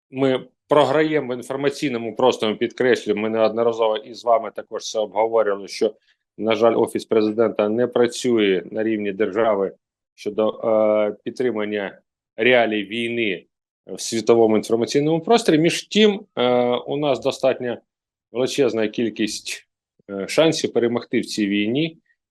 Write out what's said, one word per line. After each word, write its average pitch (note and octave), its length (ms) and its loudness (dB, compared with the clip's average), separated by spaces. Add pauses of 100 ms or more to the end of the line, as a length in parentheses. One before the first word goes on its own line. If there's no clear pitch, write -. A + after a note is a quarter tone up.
(100)
ми C3 340 0 (240)
програємо C#3+ 680 2
в - 20 -6
інформаційному B2 800 -4
просторі, A2+ 380 2
підкреслюю, A2+ 640 0
ми A2 120 -2
неодноразово A2 680 0
і A2+ 180 -12
з G#2 100 -18
вами A2 300 2
також G#2+ 360 -12
це A2 80 -6
обговорювали: G#2 720 0
що, - 260 0 (440)
на A2 160 0
жаль, A2+ 240 4
Офіс A#2 260 -2
Президента G#2+ 640 0
не A#2+ 180 0
працює A#2 840 0
на A2 120 -4
рівні G#2 300 -2
держави G2 600 0 (420)
щодо, G#2+ 340 -2
е, G#2+ 760 0
підтримання G#2+ 720 -4 (380)
реалій A2+ 480 2
війни A2+ 600 -4 (420)
в F#2+ 140 -14
світовому A2+ 560 4
інформаційному C#3+ 640 0
просторі. A3 380 2
Між E3 240 0
тим, G#3 380 2 (160)
е, B2 280 2 (120)
у C#3+ 200 -4
нас C#3+ 240 0
достатньо B2+ 580 -2 (540)
величезна A2+ 560 0
кількість, - 800 -4 (420)
е, G2 180 -6
шансів D#3 440 0
перемогти A#2 480 -2
в A2 60 -4
цій G#2+ 200 -4
війні A2+ 500 -2 (340)